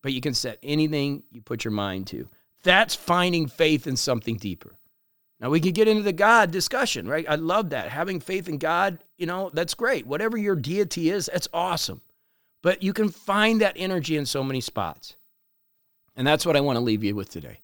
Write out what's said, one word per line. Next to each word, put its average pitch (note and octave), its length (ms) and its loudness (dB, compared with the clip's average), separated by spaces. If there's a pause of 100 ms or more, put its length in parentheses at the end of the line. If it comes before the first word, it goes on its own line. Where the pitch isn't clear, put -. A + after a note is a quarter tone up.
But C#3 100 -4
you B2+ 80 -4
can C3+ 140 -4
set A2+ 280 -4
anything D3 680 0
you A#2 100 -20
put A2+ 240 -8
your A2 80 -2
mind G2 360 -4
to. - 200 -10 (360)
That's F#3+ 300 4
finding F3 520 0
faith D#3 400 2
in C3+ 100 -2
something A#2 400 -2
deeper. G2 400 -10 (640)
Now, A#2 80 -6
we D#3+ 120 4
could F3 140 0
get G#3+ 140 4
into G#3+ 140 4
the G3+ 100 0
God G3+ 380 6
discussion, F3 580 -2
right? D#3 200 -2
I D3+ 80 2
love E3+ 340 0
that. A2 180 -6
Having F3 320 -4
faith F#3 280 -6
in D3+ 100 -6
God, E3+ 400 0 (180)
you F3 100 -4
know, F#3 280 -6
that's E3 200 -2
great. A3+ 320 -2
Whatever G3+ 300 -2
your G3+ 200 2
deity E3 540 0
is, G3 220 -2
that's F#3+ 220 -4
awesome. E3+ 460 -2 (640)
But F#3 180 2
you F#3+ 100 0
can G#3+ 180 0
find G#3+ 500 2
that G3+ 160 2
energy E3+ 400 -2
in D3 100 -2
so C3+ 160 -2
many C3+ 180 -2
spots. - 540 -6 (1000)
And C3 100 -2
that's D3+ 200 2
what D#3 100 4
I C#3 40 6
wanna C3+ 200 2
leave G#2+ 240 0
you G#2 100 0
with G2 140 -6
today. C2+ 360 -14